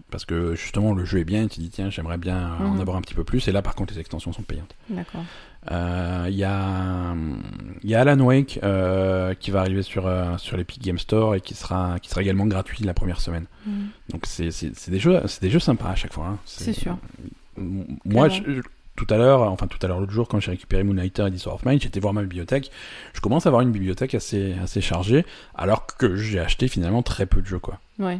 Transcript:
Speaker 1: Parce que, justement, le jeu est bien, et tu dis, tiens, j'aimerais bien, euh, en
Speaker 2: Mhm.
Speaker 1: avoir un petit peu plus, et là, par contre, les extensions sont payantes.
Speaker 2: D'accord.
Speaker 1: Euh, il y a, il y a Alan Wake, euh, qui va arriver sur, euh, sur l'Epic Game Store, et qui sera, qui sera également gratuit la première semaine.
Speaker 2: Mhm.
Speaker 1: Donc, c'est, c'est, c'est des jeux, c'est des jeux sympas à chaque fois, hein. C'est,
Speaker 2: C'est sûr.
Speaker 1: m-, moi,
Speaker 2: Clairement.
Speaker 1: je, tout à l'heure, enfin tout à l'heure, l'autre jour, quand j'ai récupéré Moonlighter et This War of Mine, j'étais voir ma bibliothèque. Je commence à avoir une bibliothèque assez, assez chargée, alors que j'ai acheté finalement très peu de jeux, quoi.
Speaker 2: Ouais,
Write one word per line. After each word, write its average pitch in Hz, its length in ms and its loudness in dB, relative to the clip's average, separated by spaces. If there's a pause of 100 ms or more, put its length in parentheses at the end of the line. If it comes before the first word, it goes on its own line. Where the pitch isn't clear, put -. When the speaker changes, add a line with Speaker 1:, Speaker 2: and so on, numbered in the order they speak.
(100)
Speaker 1:
Parce 90 140 -10
que, 85 320 -2
justement, 104 360 0
le 92 120 0
jeu 90 160 0
est 82 40 2
bien, 104 200 0
et 104 40 0
tu - 120 -10
dis, 85 100 -8
tiens, 98 200 -6
j'aimerais 85 280 -6
bien, 92 180 -2 (240)
euh, 196 40 0
en 196 100 2
Speaker 2:
Mhm. 95 60 0
Speaker 1:
avoir 95 160 -2
un 92 40 -2
petit - 140 -10
peu 85 80 0
plus, 123 240 0
et 101 60 0
là, 98 100 2
par - 140 -2
contre, 101 180 -6
les 85 60 -10
extensions 82 320 -8
sont 110 100 -10
payantes. 80 320 -10 (160)
Speaker 2:
D'accord. 175 320 -8 (480)
Speaker 1:
Euh, 87 580 -2
il 98 80 -2
y 98 80 0
a, 92 720 -2 (680)
il 101 60 -2
y 110 40 2
a 113 60 6
Alan 139 240 8
Wake, 131 400 6
euh, 95 680 2
qui - 180 -8
va 98 80 4
arriver 95 220 0
sur, 92 240 -4
euh, 90 320 0
sur - 180 -6
l'Epic - 260 -6
Game 90 160 -2
Store, 110 380 2
et 95 40 0
qui - 140 -12
sera, 90 460 -2
qui - 100 -20
sera 95 120 0
également 98 240 2
gratuit 98 380 -2
la 90 100 0
première 87 260 0
semaine. 85 240 -2 (220)
Speaker 2:
Mhm. 202 220 -4 (220)
Speaker 1:
Donc, 82 160 -8
c'est, 82 240 -4
c'est, 78 240 -6
c'est - 160 -12
des 95 100 0
jeux, 170 260 6
c'est - 160 -6
des 92 80 2
jeux 160 100 4
sympas 110 300 0
à 95 40 -2
chaque - 180 -2
fois, 76 140 -6
hein. 98 180 -6
C'est, - 200 -12
Speaker 2:
C'est 226 80 -2
sûr. 175 240 -4 (600)
Speaker 1:
m-, 95 280 -6 (200)
moi, 117 240 6
Speaker 2:
Clairement. 196 180 -2 (100)
Speaker 1:
je, 127 40 -4 (360)
tout - 140 -2
à 107 80 4
l'heure, 127 240 8
enfin 95 240 0
tout - 160 -6
à 92 60 0
l'heure, 90 120 0
l'autre 98 120 -4
jour, 113 140 2
quand 104 140 0
j'ai 95 120 -4
récupéré - 300 2
Moonlighter 98 440 0
et 98 40 0
This 92 140 -6
War 90 120 -6
of 104 100 -4
Mine, 139 120 6
j'étais 117 220 -2
voir 98 140 0
ma 104 80 0
bibliothèque. 92 480 -4 (420)
Je - 80 -10
commence 123 240 2
à 165 60 6
avoir 123 100 6
une 127 100 4
bibliothèque 98 440 -2
assez, 98 480 -2
assez 95 180 -2
chargée, 98 460 4 (280)
alors 101 320 0
que 95 300 2
j'ai 107 240 -2
acheté 82 280 2
finalement 98 340 0
très - 240 -2
peu 92 160 6
de 92 40 2
jeux, 92 120 -4
quoi. - 200 -8 (200)
Speaker 2:
Ouais, 185 220 -2